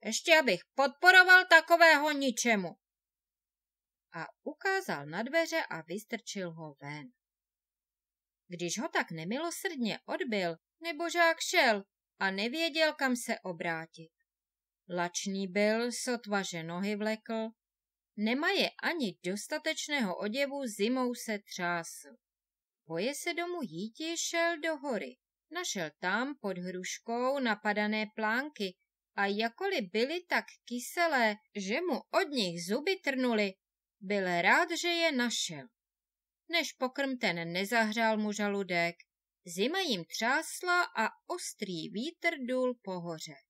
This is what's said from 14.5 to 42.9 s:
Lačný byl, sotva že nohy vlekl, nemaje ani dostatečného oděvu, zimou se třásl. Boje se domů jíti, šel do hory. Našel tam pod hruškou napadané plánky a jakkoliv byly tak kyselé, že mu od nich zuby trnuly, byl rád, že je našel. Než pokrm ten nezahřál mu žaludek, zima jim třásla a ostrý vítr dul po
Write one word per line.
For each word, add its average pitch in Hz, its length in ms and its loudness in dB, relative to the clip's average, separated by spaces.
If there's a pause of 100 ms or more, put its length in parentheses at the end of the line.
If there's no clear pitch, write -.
Lačný 180 580 -2
byl, 214 440 2
sotva 226 500 -4
že 175 220 -6
nohy 180 320 -2
vlekl, 220 520 -4 (680)
nemaje 262 520 2 (140)
ani 254 420 -2
dostatečného 269 920 -4
oděvu, 269 480 -2
zimou 247 500 0
se 214 240 -6
třásl. 175 680 -6 (800)
Boje 185 280 -2
se 349 180 -6
domů 349 280 -4
jíti, 226 560 -8
šel 339 420 -2
do 320 180 -4
hory. 220 400 -6 (340)
Našel 208 480 -6
tam 233 420 -2
pod 190 160 -4
hruškou 233 840 -4
napadané 214 680 0 (100)
plánky 220 600 -2 (400)
a 202 100 0
jakkoliv 226 680 -2
byly 277 320 0
tak 247 220 -2 (200)
kyselé, 247 680 0 (200)
že 208 260 -4
mu 320 200 -2 (100)
od 339 180 2
nich 180 360 -2
zuby 285 300 -2
trnuly, 247 580 0 (480)
byl 185 400 0
rád, 320 280 4 (120)
že 339 60 -2
je 339 240 2
našel. 240 560 -2 (840)
Než 330 240 -2
pokrm 269 440 -4
ten 170 360 -2
nezahřál 220 640 0
mu 214 140 -2
žaludek, 196 640 -2 (500)
zima 202 340 -2
jim 233 260 -2
třásla 320 800 -2
a 220 260 -2 (180)
ostrý 196 640 -8
vítr 294 400 -4 (180)
dul 254 360 -2
po 185 160 -6